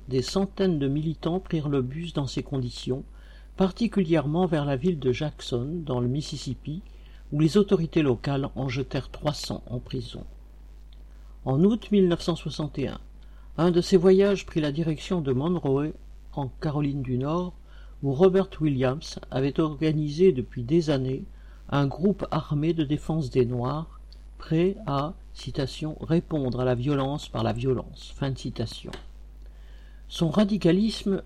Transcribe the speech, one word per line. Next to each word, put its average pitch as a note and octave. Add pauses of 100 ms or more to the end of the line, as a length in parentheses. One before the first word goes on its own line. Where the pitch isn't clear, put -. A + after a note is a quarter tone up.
des B2+
centaines F#3+
de C#3
militants D#3
prirent D#3+
le C#3+
bus D#3
dans C#3
ces -
conditions, C3 (540)
particulièrement F3
vers D#3
la C#3+
ville D#3+
de B2+
Jackson, D3
dans B2+
le B2
Mississippi, C#3+ (520)
où D3
les D#3
autorités E3+
locales C#3
en C3+
jetèrent B2+
trois D3
cents -
en B2
prison. - (1200)
En C3+
août A3
mille G3
neuf E3+
cent E3
soixante D3+
et B2
un, - (580)
un F3
de F3
ces F#3+
voyages F#3+
prit -
la D3
direction D#3+
de C3+
Monroe, D3 (400)
en C#3
Caroline C#3+
du B2
Nord, E3+ (500)
où C#3
Robert F#3 (120)
Williams D3+ (120)
avait C3+
organisé D#3
depuis B2
des D#3
années C3 (440)
un C#3+
groupe F3
armé D3+
de D#3+
défense D3
des B2+
Noirs, B2+ (380)
prêt F3+
à, C#3+ (180)
citation, « D3+
répondre C3+
à B2+
la B2+
violence C#3
par -
la A2
violence », A#2+
fin C#3
de B2+
citation. - (1160)
Son E3
radicalisme G3